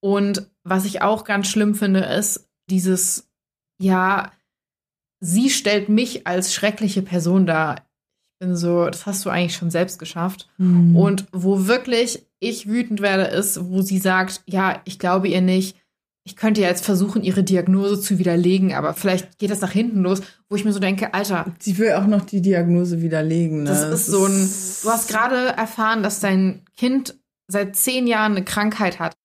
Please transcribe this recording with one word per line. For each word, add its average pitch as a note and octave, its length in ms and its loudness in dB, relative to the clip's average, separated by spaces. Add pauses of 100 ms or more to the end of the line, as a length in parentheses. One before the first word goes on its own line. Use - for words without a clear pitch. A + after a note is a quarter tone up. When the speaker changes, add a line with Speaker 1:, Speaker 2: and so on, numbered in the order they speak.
Speaker 1:
Und G3+ 440 0 (180)
was F#3+ 220 0
ich G3 160 -4
auch G#3+ 220 0
ganz G3 240 -2
schlimm G#3 260 2
finde, G3 260 2
ist - 480 -4 (220)
dieses, F#3 580 0 (500)
ja, F#3 520 0 (880)
sie G3 300 2
stellt G#3 380 0
mich A#3+ 380 0
als F#3 280 -2
schreckliche G#3 480 -2
Person F3+ 440 2
dar. D#3+ 300 0
Ich - 720 -18
bin F3+ 100 -2
so, E3+ 300 2
das F3+ 200 -8
hast F#3+ 180 -6
du G3 60 -4
eigentlich F3 260 -2
schon E3+ 140 -4
selbst E3+ 280 -2
geschafft. F3 500 -8 (100)
Speaker 2:
Mhm. F3 380 6
Speaker 1:
Und F3+ 360 4
wo F#3+ 340 0
wirklich A#3+ 580 0 (140)
ich A3 280 -6
wütend G#3+ 360 -2
werde, F#3+ 220 2
ist, F3+ 460 -2
wo F#3+ 120 0
sie F#3+ 160 0
sagt, F#3 480 0
ja, F#3 400 -2
ich - 120 -14
glaube F#3+ 300 0
ihr F#3 140 2
nicht. F#3 340 2 (480)
Ich - 120 -20
könnte G#3+ 240 2
ja F3+ 80 4
jetzt F3+ 160 -2
versuchen, G3 380 0
ihre F#3+ 200 0
Diagnose F#3+ 580 2
zu G3 180 0
widerlegen, F3+ 560 2
aber D3 180 -2
vielleicht F#3 460 -2
geht G3+ 120 -4
das G#3 120 -4
nach F#3+ 100 -4
hinten G#3+ 300 0
los, F#3+ 180 0 (280)
wo G#3 80 -4
ich G3+ 100 -2
mir G#3+ 60 2
so G3+ 60 -2
denke, F#3+ 360 -2
Alter. F#3+ 320 -2 (120)
Speaker 2:
Sie F#3+ 200 -2
will G#3+ 160 2
auch G3 120 2
noch G#3 160 2
die G3 200 -2
Diagnose F3 580 2
widerlegen, D#3+ 600 0
ne? C#3+ 80 -2
Speaker 1:
Das D3 100 2
Speaker 2:
Das D#3 200 -2
Speaker 1:
ist - 60 -2
so G3 200 2
ein, G3 60 0
Speaker 2:
ist - 520 -2
Speaker 1:
du G#3+ 60 0
hast A3+ 180 -2
gerade A#3 280 0 (120)
erfahren, A3 540 -2
dass G#3 180 -4
dein F#3+ 420 0 (140)
Kind C4 420 -2 (300)
seit G3+ 260 -4
zehn B3+ 320 0
Jahren G#3+ 260 2
eine G3 120 -2
Krankheit G#3 560 -2
hat. E3 140 -4 (100)